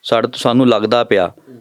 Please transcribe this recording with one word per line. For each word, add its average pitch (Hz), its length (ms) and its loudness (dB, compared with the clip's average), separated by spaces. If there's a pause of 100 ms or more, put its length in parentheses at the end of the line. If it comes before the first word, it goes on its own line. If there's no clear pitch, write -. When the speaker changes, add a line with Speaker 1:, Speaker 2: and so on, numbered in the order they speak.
Speaker 1:
ਸਾਡੇ 117 240 -2
ਤੋਂ, - 120 -10
ਸਾਨੂੰ 123 280 0
ਲੱਗਦਾ 110 360 0
ਪਿਆ 95 240 0
Speaker 2:
ਹੂੰ। - 340 -16